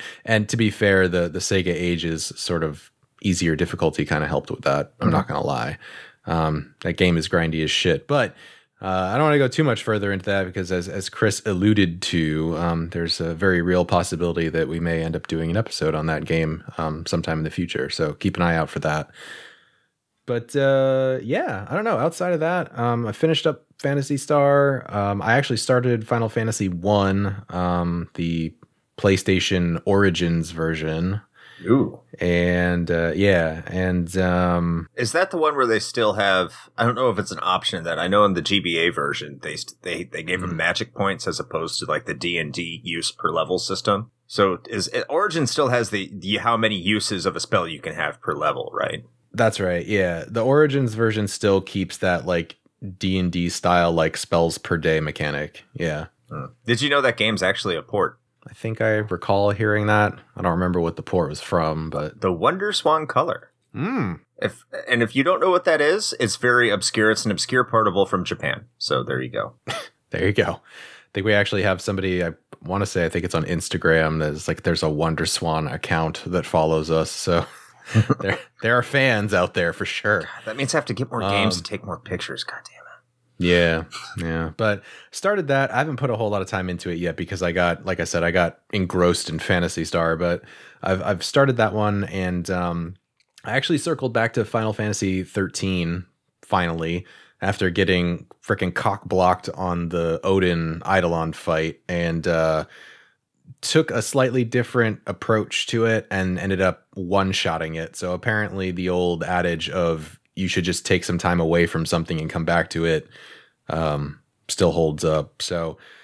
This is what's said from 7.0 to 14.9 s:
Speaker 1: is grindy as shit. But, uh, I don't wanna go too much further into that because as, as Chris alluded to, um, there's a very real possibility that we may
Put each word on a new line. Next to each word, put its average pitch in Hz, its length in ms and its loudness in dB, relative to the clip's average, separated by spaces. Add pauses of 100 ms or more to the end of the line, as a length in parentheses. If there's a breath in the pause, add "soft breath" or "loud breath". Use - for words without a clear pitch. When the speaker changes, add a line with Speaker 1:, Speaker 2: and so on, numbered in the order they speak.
Speaker 1:
is 80 100 -2
grindy 82 360 0
as 76 60 -2
shit. - 360 0
But, 139 280 0 (460 loud breath)
uh, 95 60 -8
I 92 280 -2
don't 143 100 2
wanna 151 140 4
go 135 100 4
too 156 160 0
much 120 180 2
further 104 300 0
into 95 140 -4
that 98 180 0
because 92 280 -4
as, 87 160 -2
as 95 220 -8
Chris - 340 0
alluded 95 580 4
to, 80 540 0
um, 85 340 -2
there's 85 300 -4
a 82 140 -2
very 87 260 4
real 90 240 4
possibility 85 640 0
that 80 200 0
we 82 120 -4
may 82 220 0